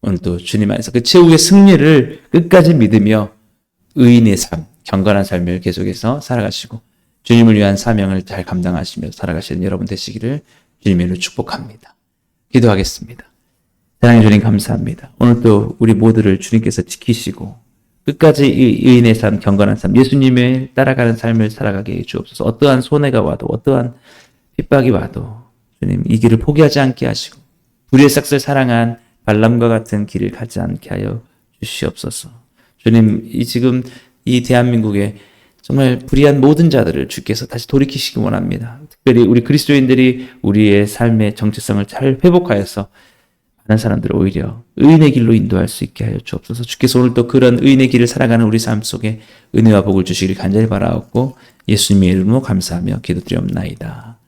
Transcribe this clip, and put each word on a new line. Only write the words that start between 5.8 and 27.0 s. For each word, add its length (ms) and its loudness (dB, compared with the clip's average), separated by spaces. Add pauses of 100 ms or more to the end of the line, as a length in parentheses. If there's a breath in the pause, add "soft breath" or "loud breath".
살아가시고 600 -8 (420)
주님을 320 6
위한 220 2
사명을 460 -2
잘 200 -10
감당하시며 680 -6
살아가시는 520 -8
여러분 220 -6
되시기를 560 -10 (380)
주님의 260 0
이름으로 140 -6
축복합니다. 760 -12 (540)
기도하겠습니다. 760 -2 (760)
사랑해 200 6
주님 200 4
감사합니다. 760 -4
오늘 220 2
또 380 2
우리 140 2
모두를 460 2
주님께서 420 -4
지키시고 760 -8 (500)
끝까지 400 2
의-, 400 2
의인의 300 6
삶, 240 -2
경건한 380 0
삶, 180 -4
예수님을 800 2
따라가는 420 0
삶을 340 -2
살아가게 440 -8
해 80 -8
주옵소서. 420 -10
어떠한 380 0
손해가 400 -2
와도, 260 -6
어떠한 460 -2 (640 soft breath)
핍박이 320 0
와도 520 -6 (380)
주님 280 -4
이 120 0
길을 180 4
포기하지 420 0
않게 260 -2